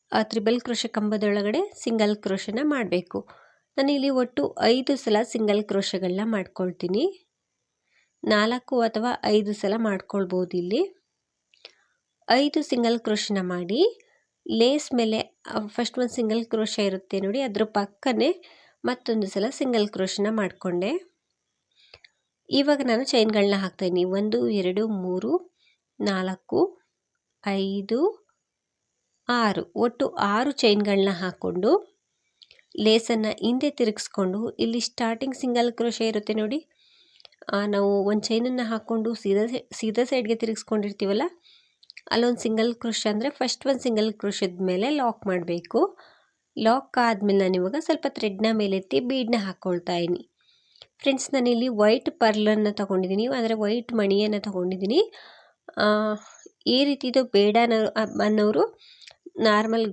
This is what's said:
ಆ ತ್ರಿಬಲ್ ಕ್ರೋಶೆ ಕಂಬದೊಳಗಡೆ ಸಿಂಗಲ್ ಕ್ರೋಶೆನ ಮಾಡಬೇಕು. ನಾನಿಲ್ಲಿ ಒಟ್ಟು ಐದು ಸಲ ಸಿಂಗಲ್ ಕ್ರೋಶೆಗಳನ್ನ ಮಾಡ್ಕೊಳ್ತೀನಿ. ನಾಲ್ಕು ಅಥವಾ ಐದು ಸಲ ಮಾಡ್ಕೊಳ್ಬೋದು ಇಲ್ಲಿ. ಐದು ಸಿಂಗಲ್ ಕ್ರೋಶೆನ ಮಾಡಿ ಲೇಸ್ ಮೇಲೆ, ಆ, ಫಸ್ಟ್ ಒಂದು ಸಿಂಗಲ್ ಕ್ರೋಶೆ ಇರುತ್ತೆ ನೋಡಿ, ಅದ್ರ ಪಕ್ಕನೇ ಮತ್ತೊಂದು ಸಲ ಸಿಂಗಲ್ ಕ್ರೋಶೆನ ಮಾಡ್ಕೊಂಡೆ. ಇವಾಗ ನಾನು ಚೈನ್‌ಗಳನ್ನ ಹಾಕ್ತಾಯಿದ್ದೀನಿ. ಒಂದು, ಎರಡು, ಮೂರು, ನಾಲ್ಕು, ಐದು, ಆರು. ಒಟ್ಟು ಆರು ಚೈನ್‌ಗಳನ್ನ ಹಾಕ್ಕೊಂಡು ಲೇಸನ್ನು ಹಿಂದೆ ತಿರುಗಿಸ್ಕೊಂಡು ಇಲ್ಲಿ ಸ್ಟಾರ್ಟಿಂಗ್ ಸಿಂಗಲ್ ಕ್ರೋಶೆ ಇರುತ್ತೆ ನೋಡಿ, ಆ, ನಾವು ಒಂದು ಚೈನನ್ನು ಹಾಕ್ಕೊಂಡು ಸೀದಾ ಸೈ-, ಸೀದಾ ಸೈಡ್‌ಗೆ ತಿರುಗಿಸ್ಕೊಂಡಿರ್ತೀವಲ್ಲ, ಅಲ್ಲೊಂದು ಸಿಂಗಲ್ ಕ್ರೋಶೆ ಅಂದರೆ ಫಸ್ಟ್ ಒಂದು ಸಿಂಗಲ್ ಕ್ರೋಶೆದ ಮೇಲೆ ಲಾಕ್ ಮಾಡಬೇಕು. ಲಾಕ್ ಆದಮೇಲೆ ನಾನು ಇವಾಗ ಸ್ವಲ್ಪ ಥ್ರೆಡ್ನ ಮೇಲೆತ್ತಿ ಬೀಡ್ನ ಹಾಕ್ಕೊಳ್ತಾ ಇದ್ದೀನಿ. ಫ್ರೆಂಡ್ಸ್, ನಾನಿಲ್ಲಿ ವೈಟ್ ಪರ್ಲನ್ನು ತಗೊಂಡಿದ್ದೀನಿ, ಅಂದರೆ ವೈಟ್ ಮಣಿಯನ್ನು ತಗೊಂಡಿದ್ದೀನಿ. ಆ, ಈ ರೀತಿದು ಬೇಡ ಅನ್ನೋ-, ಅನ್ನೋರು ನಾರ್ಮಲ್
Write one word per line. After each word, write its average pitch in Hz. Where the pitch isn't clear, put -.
ಆ 220
ತ್ರಿಬಲ್ 220
ಕ್ರೋಶೆ 240
ಕಂಬದೊಳಗಡೆ 208
ಸಿಂಗಲ್ 214
ಕ್ರೋಶೆನ 202
ಮಾಡಬೇಕು. 220
ನಾನಿಲ್ಲಿ 277
ಒಟ್ಟು 254
ಐದು 254
ಸಲ 220
ಸಿಂಗಲ್ 214
ಕ್ರೋಶೆಗಳನ್ನ 196
ಮಾಡ್ಕೊಳ್ತೀನಿ. 190
ನಾಲ್ಕು 226
ಅಥವಾ 226
ಐದು 214
ಸಲ 202
ಮಾಡ್ಕೊಳ್ಬೋದು 190
ಇಲ್ಲಿ. 180
ಐದು 285
ಸಿಂಗಲ್ 240
ಕ್ರೋಶೆನ 214
ಮಾಡಿ 180
ಲೇಸ್ 247
ಮೇಲೆ, 220
ಆ, 220
ಫಸ್ಟ್ 233
ಒಂದು 247
ಸಿಂಗಲ್ 226
ಕ್ರೋಶೆ 220
ಇರುತ್ತೆ 190
ನೋಡಿ, 202
ಅದ್ರ 220
ಪಕ್ಕನೇ 214
ಮತ್ತೊಂದು 226
ಸಲ 196
ಸಿಂಗಲ್ 233
ಕ್ರೋಶೆನ 190
ಮಾಡ್ಕೊಂಡೆ. 190
ಇವಾಗ 277
ನಾನು 240
ಚೈನ್‌ಗಳನ್ನ 214
ಹಾಕ್ತಾಯಿದ್ದೀನಿ. 180
ಒಂದು, 214
ಎರಡು, 202
ಮೂರು, 190
ನಾಲ್ಕು, 190
ಐದು, 196
ಆರು. 226
ಒಟ್ಟು 240
ಆರು 214
ಚೈನ್‌ಗಳನ್ನ 208
ಹಾಕ್ಕೊಂಡು 185
ಲೇಸನ್ನು 220
ಹಿಂದೆ 254
ತಿರುಗಿಸ್ಕೊಂಡು 214
ಇಲ್ಲಿ 226
ಸ್ಟಾರ್ಟಿಂಗ್ 233
ಸಿಂಗಲ್ 240
ಕ್ರೋಶೆ 233
ಇರುತ್ತೆ 214
ನೋಡಿ, 214
ಆ, 202
ನಾವು 202
ಒಂದು 214
ಚೈನನ್ನು 240
ಹಾಕ್ಕೊಂಡು 220
ಸೀದಾ 202
ಸೈ-, 247
ಸೀದಾ 220
ಸೈಡ್‌ಗೆ 240
ತಿರುಗಿಸ್ಕೊಂಡಿರ್ತೀವಲ್ಲ, 214
ಅಲ್ಲೊಂದು 240
ಸಿಂಗಲ್ 226
ಕ್ರೋಶೆ 226
ಅಂದರೆ 214
ಫಸ್ಟ್ -
ಒಂದು 262
ಸಿಂಗಲ್ 220
ಕ್ರೋಶೆದ 196
ಮೇಲೆ 190
ಲಾಕ್ 262
ಮಾಡಬೇಕು. 180
ಲಾಕ್ 240
ಆದಮೇಲೆ 208
ನಾನು 185
ಇವಾಗ 185
ಸ್ವಲ್ಪ 320
ಥ್ರೆಡ್ನ 208
ಮೇಲೆತ್ತಿ 208
ಬೀಡ್ನ 247
ಹಾಕ್ಕೊಳ್ತಾ 180
ಇದ್ದೀನಿ. 175
ಫ್ರೆಂಡ್ಸ್, 269
ನಾನಿಲ್ಲಿ 247
ವೈಟ್ 214
ಪರ್ಲನ್ನು 214
ತಗೊಂಡಿದ್ದೀನಿ, 196
ಅಂದರೆ 233
ವೈಟ್ 220
ಮಣಿಯನ್ನು 208
ತಗೊಂಡಿದ್ದೀನಿ. 190
ಆ, 208
ಈ 254
ರೀತಿದು 262
ಬೇಡ 208
ಅನ್ನೋ-, 220
ಅನ್ನೋರು 214
ನಾರ್ಮಲ್ 220